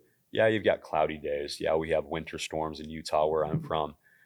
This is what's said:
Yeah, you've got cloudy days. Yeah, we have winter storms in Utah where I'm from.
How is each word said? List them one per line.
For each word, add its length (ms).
Yeah, 160
you've 160
got 160
cloudy 380
days. 420
Yeah, 160
we 140
have 160
winter 320
storms 420
in 100
Utah 360
where 180
I'm 180
from. 320